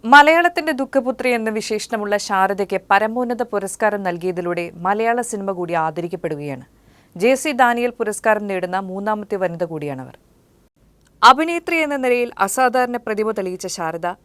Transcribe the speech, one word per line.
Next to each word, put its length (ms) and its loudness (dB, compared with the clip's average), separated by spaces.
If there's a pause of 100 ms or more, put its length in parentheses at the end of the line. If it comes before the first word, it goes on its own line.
മലയാളത്തിന്റെ 760 6
ദുഃഖപുത്രി 560 0
എന്ന 200 -2
വിശേഷണമുള്ള 580 -4 (120)
ശാരദയ്ക്ക് 520 0 (120)
പരമോന്നത 520 0 (100)
പുരസ്കാരം 540 -2
നൽകിയതിലൂടെ 580 -4 (220)
മലയാള 340 0 (100)
സിനിമ 280 -6
കൂടി 160 -4 (100)
ആദരിക്കപ്പെടുകയാണ്. 800 -6 (520)
ജെ 160 2 (100)
സി 80 -2 (100)
ഡാനിയൽ 380 2
പുരസ്കാരം 520 -2
നേടുന്ന 280 -4 (120)
മൂന്നാമത്തെ 520 -6
വനിത 300 -4
കൂടിയാണവർ. 440 -10 (1120)
അഭിനേത്രി 540 2
എന്ന 200 -2
നിലയിൽ 260 2 (160)
അസാധാരണ 500 0 (100)
പ്രതിഭ 220 -2 (100)
തെളിയിച്ച 280 -6 (100)
ശാരദ 300 -6 (180)